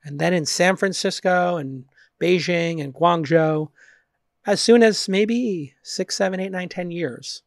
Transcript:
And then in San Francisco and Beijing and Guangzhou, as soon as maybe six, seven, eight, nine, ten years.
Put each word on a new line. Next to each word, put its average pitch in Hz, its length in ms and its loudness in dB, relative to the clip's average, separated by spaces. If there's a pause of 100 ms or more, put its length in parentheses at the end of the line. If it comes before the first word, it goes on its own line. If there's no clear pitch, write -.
And 143 140 -12
then 170 140 2
in 160 120 0
San 180 320 2
Francisco 180 800 0
and 135 260 -8 (380)
Beijing 170 600 0
and 139 120 -8
Guangzhou, 160 760 2 (760)
as 202 160 0
soon 233 200 6
as 214 280 2
maybe 208 640 -2 (100)
six, - 320 -8
seven, 190 240 0
eight, 190 120 -6
nine, 180 180 -6
ten 180 220 -8
years. 160 560 -8